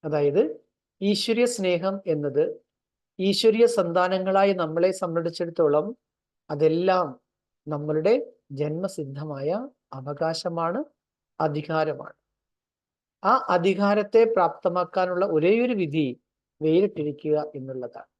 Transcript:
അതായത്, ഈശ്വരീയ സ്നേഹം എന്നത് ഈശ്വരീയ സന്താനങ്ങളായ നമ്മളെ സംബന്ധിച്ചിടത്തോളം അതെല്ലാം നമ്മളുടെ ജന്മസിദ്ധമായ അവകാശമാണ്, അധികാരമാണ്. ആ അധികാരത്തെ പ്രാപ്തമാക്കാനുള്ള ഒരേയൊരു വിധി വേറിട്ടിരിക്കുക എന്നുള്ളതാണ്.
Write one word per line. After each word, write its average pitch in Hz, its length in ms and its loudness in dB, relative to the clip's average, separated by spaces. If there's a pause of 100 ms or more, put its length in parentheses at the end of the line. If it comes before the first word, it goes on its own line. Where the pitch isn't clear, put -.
അതായത്, 147 360 2 (580)
ഈശ്വരീയ 214 540 0
സ്നേഹം 190 400 -2 (180)
എന്നത് 147 300 0 (840)
ഈശ്വരീയ 220 380 4 (120)
സന്താനങ്ങളായ 190 720 2 (120)
നമ്മളെ 170 300 2 (100)
സംബന്ധിച്ചിടത്തോളം 165 840 0 (680)
അതെല്ലാം 165 540 2 (680)
നമ്മളുടെ 156 400 0 (460)
ജന്മസിദ്ധമായ 151 920 -6 (500)
അവകാശമാണ്, 165 800 -4 (680)
അധികാരമാണ്. 151 720 -4 (1120)
ആ - 20 6 (220)
അധികാരത്തെ 202 680 2 (120)
പ്രാപ്തമാക്കാനുള്ള 180 920 0 (100)
ഒരേയൊരു 226 460 2
വിധി 151 260 0 (540)
വേറിട്ടിരിക്കുക 156 760 0 (220)
എന്നുള്ളതാണ്. 127 600 -12